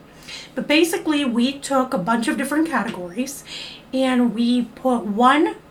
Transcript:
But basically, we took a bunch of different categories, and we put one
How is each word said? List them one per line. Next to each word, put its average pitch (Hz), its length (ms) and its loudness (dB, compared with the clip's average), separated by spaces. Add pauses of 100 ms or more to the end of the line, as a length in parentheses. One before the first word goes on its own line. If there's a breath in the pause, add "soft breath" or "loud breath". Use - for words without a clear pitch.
(540 loud breath)
But - 140 -6
basically, 302 580 2
we 240 340 2
took 262 340 0
a 269 40 -2
bunch 226 320 0
of - 80 -2
different 294 320 0
categories, 208 720 -6 (500 loud breath)
and 254 400 2
we 240 300 2 (120)
put 247 300 0
one 262 500 4 (160)